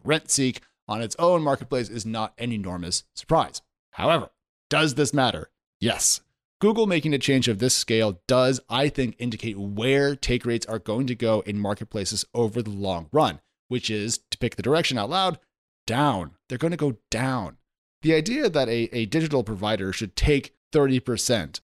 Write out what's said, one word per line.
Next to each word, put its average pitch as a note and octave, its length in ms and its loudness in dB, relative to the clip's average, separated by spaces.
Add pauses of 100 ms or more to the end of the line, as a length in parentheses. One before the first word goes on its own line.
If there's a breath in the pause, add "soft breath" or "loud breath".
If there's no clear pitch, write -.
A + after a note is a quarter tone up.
rent-seek C#3 560 0 (260 soft breath)
on G#2+ 140 -4
its A2+ 180 -6
own E3+ 220 4
marketplace C3 480 -2
is G#2+ 160 -8
not A2 320 -6
an A#2+ 160 -4
enormous F2+ 520 -6 (100)
surprise. - 480 -2 (300)
However, C#3+ 360 0 (400)
does D3 280 2
this D3 180 0
matter? A2+ 340 0 (320)
Yes. - 400 0 (400)
Google G#3+ 260 4
making D#3+ 280 2
a C#3 40 2
change C3 300 2
of G2+ 120 0
this B2+ 140 2
scale A2 540 0
does, B2+ 400 4
I C3+ 220 0
think, B2 280 -4
indicate A2+ 400 -6
where C3 580 0
take B2 280 -2
rates A#2 220 -2
are A2+ 120 -6
going A2+ 280 -2
to B2 80 -2
go A2 320 2
in G#2 120 -4
marketplaces G#2 760 -4
over A#2 260 0
the G#2+ 80 -4
long F#2+ 420 -4
run, C3 300 2 (280)
which B2 200 -4
is, G#2+ 320 -2 (120)
to - 40 -10
pick - 200 -4
the F#2 60 -8
direction C3+ 360 2
out G#2 100 -4
loud, F3+ 300 0 (480)
down. A#2 460 0 (180)
They're B2+ 80 -6
gonna E3+ 180 -2
go D3 220 -2 (120)
down. B2 460 -2 (460)
The D#3+ 100 4
idea G#3+ 380 2
that C#3 180 0
a, A#2 260 -2
a A2+ 120 -2
digital C#3+ 360 0
provider G2+ 520 -4
should G2+ 200 -8
take C#3+ 380 2 (200)
thirty C#3 260 4
percent A2 680 -2